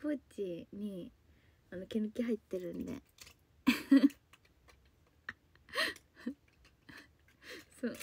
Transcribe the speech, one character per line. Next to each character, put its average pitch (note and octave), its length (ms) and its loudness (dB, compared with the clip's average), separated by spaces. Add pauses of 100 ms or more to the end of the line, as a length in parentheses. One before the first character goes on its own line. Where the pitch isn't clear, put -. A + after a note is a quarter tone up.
ポ D4 100 -2
ー D4 80 -2 (120)
チ F3+ 420 -6
に、 G3 380 -10 (600)
あ F3+ 60 -10
の、 F#3 100 -8
毛 - 120 -4
抜 G#3+ 120 -2
き A#3+ 120 -4
入 A#3 120 0
っ G#3 40 -2
て - 200 -8
る F3+ 160 -8
ん F#3 100 -6
で。 - 180 -8 (640)
<laughs> - 520 6 (3500)
そ A#3+ 80 -2
う、 - 140 -6